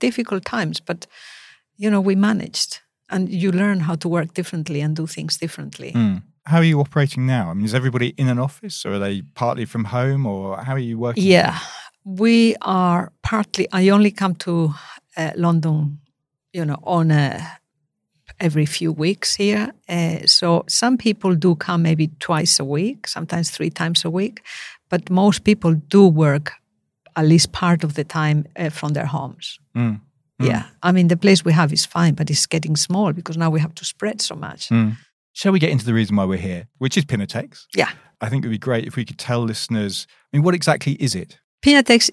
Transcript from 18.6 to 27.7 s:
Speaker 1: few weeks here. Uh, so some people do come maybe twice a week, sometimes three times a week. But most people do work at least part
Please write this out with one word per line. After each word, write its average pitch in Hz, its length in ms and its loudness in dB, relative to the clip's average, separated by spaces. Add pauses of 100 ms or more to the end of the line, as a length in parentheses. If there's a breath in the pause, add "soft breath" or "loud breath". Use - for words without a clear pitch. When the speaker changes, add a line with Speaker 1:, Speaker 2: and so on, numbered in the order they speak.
Speaker 1:
few 160 240 -4
weeks 160 460 -2
here. 208 340 0 (180)
Uh, 170 380 -2
so 170 400 2
some 247 300 0
people 202 380 0
do 170 220 4
come 170 260 0
maybe 160 260 2 (120)
twice 160 380 0
a 151 60 -6
week, 165 420 -4
sometimes 165 440 -4
three 160 200 -4
times 170 340 -2
a 170 60 -6
week. 196 300 -4 (480 loud breath)
But 180 220 -2
most 190 340 4
people 190 300 4
do 196 320 6
work 151 460 4 (640)
at 156 100 2
least 160 260 6
part 175 320 2